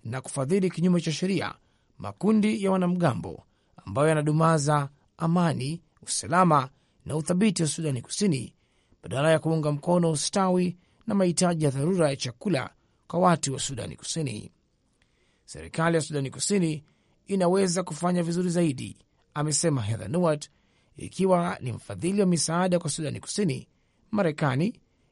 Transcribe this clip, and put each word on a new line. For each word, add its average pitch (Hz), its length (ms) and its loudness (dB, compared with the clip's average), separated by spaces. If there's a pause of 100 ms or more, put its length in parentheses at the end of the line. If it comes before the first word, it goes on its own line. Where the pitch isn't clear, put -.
na 131 180 -8
kufadhili 175 480 0
kinyume 175 320 2
cha 160 100 -4
sheria 165 440 -4 (420)
makundi 208 680 0
ya 190 80 0
wanamgambo 175 720 0 (420)
ambayo 127 240 2
yanadumaza 151 800 2 (280)
amani, 165 640 0 (220)
usalama 151 640 2 (360)
na 131 100 -6
uthabiti 180 480 2
wa 151 60 2
Sudani 139 320 -4
Kusini, 160 520 -2 (500)
badala 143 280 0
ya 160 80 4
kuunga 156 320 0
mkono 170 400 2
ustawi 180 640 0 (300)
na 214 80 0
mahitaji 175 500 2
ya 139 60 2
dharura 156 380 2
ya 135 60 -2
chakula 131 540 -4 (380)
kwa 170 120 -4
watu 170 340 2
wa 127 60 -6
Sudani 127 360 -8
Kusini. - 560 -8 (920)
Serikali 160 500 -2
ya 156 60 2
Sudani 139 300 -4
Kusini 160 520 -2 (440)
inaweza 185 560 2
kufanya 175 400 -2
vizuri 175 260 -2
zaidi, 147 480 -2 (360)
amesema 151 480 0
Heather 104 280 -4
Nauert, 156 400 0 (480)
ikiwa 180 640 0
ni 123 100 -6
mfadhili 170 500 -4
wa 190 60 4
misaada 175 520 2
kwa 160 100 -4
Sudani 135 300 -6
Kusini. 156 480 -4 (440)
Marekani 160 680 0 (320)